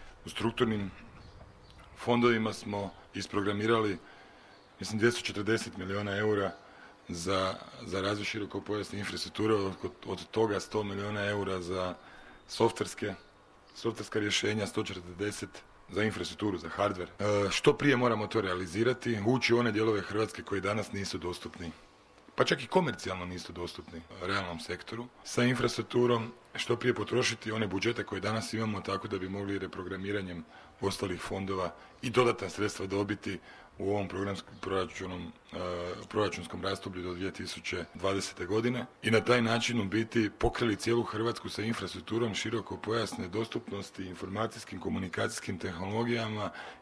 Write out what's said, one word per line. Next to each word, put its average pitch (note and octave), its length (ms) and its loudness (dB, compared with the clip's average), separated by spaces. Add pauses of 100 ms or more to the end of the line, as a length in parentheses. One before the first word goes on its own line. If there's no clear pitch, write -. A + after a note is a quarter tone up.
(260)
U E2+ 40 -10
strukturnim A2 640 0 (1040)
fondovima A#2 560 6
smo G2+ 360 -4 (240)
isprogramirali, G#2 840 2 (840)
mislim, G#2+ 200 -4
dvjesto A#2 220 6
četrdeset G#2+ 560 -2
milijuna G2 400 -2
eura G#2 340 4 (560)
za, F#2 480 0 (260)
za F#2 200 -4
razvoj G2+ 240 0
širokopojasne G2+ 760 -4
infrastrukture, G#2+ 540 0
od, G2 200 2 (320)
od F#2+ 220 -6
toga G#2+ 320 2
sto G#2+ 240 -2
milijuna G2+ 420 -2
eura G2 360 0
za F2+ 340 -2 (520)
softverske, - 680 2 (600)
softverska A2 440 -2
rješenja, G#2 480 2
sto - 160 -2
četrdeset F#2 800 -6 (260)
za F#2+ 140 2
infrastrukturu, G2 540 0
za D#2+ 120 -8
hardware. F#2 380 0 (120)
E, G2+ 320 2
što D3 260 6
prije C3+ 200 4
moramo A2+ 300 2
to A2 140 2
realizirati, G2+ 840 0
ući B2 280 4
u A#2 60 8
one A#2+ 120 4
dijelove G#2+ 300 4
Hrvatske G#2 420 -2
koji G2 180 -2
danas G2+ 300 -2
nisu G2 260 -4
dostupni, E2+ 540 -8 (640)
pa C3 80 6
čak C3+ 200 2
i - 40 -8
komercijalno F#2+ 580 2
nisu F2+ 280 -8
dostupni F2 480 -8 (200)
realnom F2+ 380 -2
sektoru, A2+ 480 -8 (160)
sa - 200 2
infrastrukturom, A#2+ 880 4 (240)
što - 200 0
prije A#2+ 180 2
potrošiti A2+ 580 0
one A2 160 2
budžete G#2 360 0
koje F#2+ 180 -6
danas G#2+ 320 -2
imamo A2 280 0
tako G2 260 -2
da G2+ 120 -2
bi F#2 100 -4
mogli G2 300 -2
reprogramiranjem F#2 840 -4 (380)
ostalih F#2+ 400 -2
fondova F#2+ 520 -2 (280)
i C3+ 80 -2
dodatna A2+ 400 4
sredstva G2 360 -2
dobiti G2+ 540 -2 (380)
u G2+ 140 -2
ovom G2+ 160 0
programskom F#2+ 540 -4
proračunom, F#2 600 -2
e, - 360 -12 (520)
proračunskom F#2 540 0
razdoblju F#2+ 400 -4
do F2+ 100 -4
dvije F2+ 180 -4
tisuće - 640 -6
dvadesete F#2+ 520 -2
godine A#2 400 2 (180)
i G#2+ 80 2
na A2 100 8
taj B2 200 6
način A#2 400 2
u G2 40 0
biti A2 440 2 (100)
pokrili A2+ 360 4
cijelu A#2 280 2
Hrvatsku A2 460 -2
sa G2+ 120 -4
infrastrukturom G#2 720 -2
širokopojasne G#2+ 920 -2
dostupnosti, G2+ 760 -4
informacijskim, F#2+ 760 -4
komunikacijskim F#2 800 -2
tehnologijama, G#2+ 920 -2 (300)